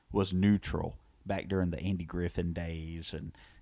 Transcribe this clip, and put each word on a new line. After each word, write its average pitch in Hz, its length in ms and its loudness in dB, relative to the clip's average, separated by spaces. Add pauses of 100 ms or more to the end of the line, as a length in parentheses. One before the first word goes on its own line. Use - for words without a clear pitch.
(120)
was 95 200 2
neutral 92 640 4 (300)
back 95 220 -2
during 92 220 2
the 82 100 -4
Andy 92 240 0
Griffin 85 480 -2
days 82 600 -6
and, 80 200 -8 (300)